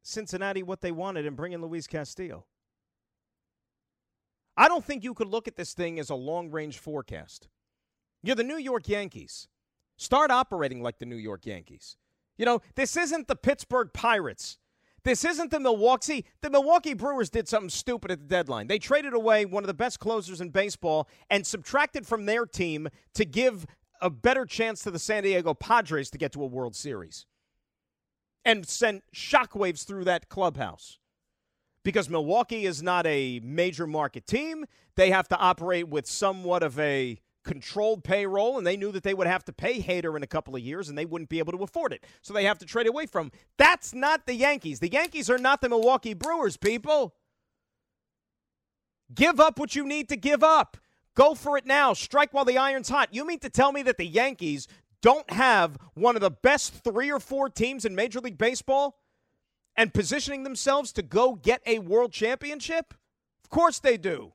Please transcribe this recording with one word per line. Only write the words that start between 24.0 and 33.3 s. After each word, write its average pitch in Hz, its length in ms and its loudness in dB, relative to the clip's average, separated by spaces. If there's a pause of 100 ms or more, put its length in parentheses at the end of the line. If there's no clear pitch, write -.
a 180 80 0
better 247 360 0
chance 220 380 -4
to 208 80 -6
the 165 80 -8
San 208 240 -2
Diego 175 300 2
Padres 160 560 0
to - 80 -16
get 143 160 -4
to 143 100 -8
a 135 40 -6
World 123 280 -8
Series 98 500 -12 (1200)
and 214 220 2
sent 208 360 -2 (100)
shockwaves 202 720 0
through 196 200 -10
that 180 240 0
clubhouse. 135 680 -4 (840)
Because 190 260 -2
Milwaukee 196 560 0
is 160 160 -4
not 175 240 0
a 135 360 0